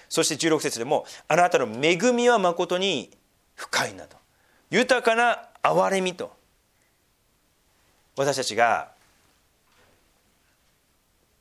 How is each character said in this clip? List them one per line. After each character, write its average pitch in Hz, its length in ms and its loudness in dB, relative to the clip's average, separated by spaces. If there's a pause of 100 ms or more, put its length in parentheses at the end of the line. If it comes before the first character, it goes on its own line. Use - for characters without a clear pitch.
そ - 140 0
し 151 60 -2
て 156 80 -4
十 160 140 0
六 151 100 2
節 139 180 -4
で 113 60 -6
も、 135 220 -2 (220)
「あ 156 80 0
な 175 140 4
た 170 80 4
の 131 80 -2
恵 135 300 0 (160)
み 240 160 0
は 240 100 4
誠 180 400 -2
に 180 380 -6 (380)
深 - 340 -4
い 107 60 -16
な」 85 140 -18
と。 - 80 -20 (540)
豊 240 320 2
か 226 120 4
な 233 340 0 (140)
憐 190 280 2
れ 190 100 0
み 185 140 -4
と。 - 200 -12 (1800)
私 139 200 0
た 127 80 -2
ち 107 120 -6
が 110 360 0 (2500)